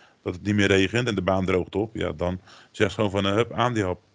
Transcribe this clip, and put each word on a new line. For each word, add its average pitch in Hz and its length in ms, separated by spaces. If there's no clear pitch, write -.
dat 95 120
het 90 80
niet 104 120
meer 101 120
regent 98 420
en 113 60
de 95 80
baan 95 240
droogt 90 280
op, - 220
ja, 87 160
dan 87 280
zeg - 180
ze 92 60
gewoon 107 160
van, 98 160
eh, 98 80
hup, 113 180
aan 120 200
die 110 120
hap. 90 160